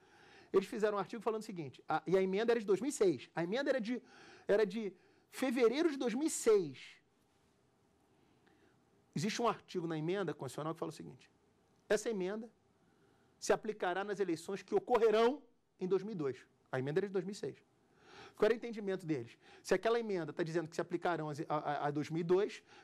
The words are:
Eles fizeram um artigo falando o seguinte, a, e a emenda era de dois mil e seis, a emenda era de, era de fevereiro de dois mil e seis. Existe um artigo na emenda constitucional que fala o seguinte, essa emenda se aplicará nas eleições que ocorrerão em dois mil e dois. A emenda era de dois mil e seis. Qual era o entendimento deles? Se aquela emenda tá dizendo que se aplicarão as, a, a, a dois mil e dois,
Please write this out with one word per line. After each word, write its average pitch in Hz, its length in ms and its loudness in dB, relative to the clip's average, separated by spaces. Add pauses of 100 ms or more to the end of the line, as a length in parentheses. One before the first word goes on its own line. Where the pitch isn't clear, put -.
(520)
Eles 196 160 6
fizeram 208 300 0
um - 20 0
artigo 220 220 -6
falando 220 200 -2
o 214 40 -12
seguinte, 165 420 -10
a, 156 200 0
e 180 100 4
a 190 40 6
emenda 196 300 2
era 240 80 4
de 208 60 -8
dois 190 160 4
mil 269 80 -2
e - 20 -4
seis, 170 440 2
a 165 80 -2
emenda 254 260 -2
era 262 100 2
de, 226 220 -4 (460)
era 214 180 6
de 196 260 -4 (400)
fevereiro 262 600 4
de 254 60 -6
dois 247 180 -2
mil 302 120 0
e - 20 2
seis. 190 680 2 (2250)
Existe 202 260 -4
um 233 60 2
artigo 175 400 -4
na 160 100 -4
emenda 170 360 -2
constitucional 147 400 -8
que 165 60 -12
fala 165 100 -6
o 156 40 -10
seguinte, - 380 -18 (560)
essa 214 220 0
emenda 214 400 -4 (920)
se - 140 2
aplicará 196 500 -2
nas 202 160 -4
eleições 185 440 -4
que - 120 -8
ocorrerão 233 640 4 (380)
em 185 80 -4
dois 185 160 2
mil 214 100 -8
e - 20 -6
dois. 139 220 -2 (340)
A 131 80 -2
emenda 143 200 -2
era 196 80 -2
de 190 60 -10
dois 185 120 -2
mil 202 80 -8
e - 20 -12
seis. 135 220 -8 (800)
Qual - 100 2
era 220 80 4
o 240 40 -4
entendimento 202 480 -6
deles? 131 320 -4 (240)
Se - 120 0
aquela 226 260 2
emenda 185 320 -4
tá 170 120 -2
dizendo 160 260 -2
que - 40 -20
se - 60 -10
aplicarão 165 480 -2
as, 151 140 -6
a, 147 160 -2
a, 147 300 -2
a 147 40 0
dois 143 180 -2
mil 160 120 -2
e - 20 -2
dois, 180 400 2 (200)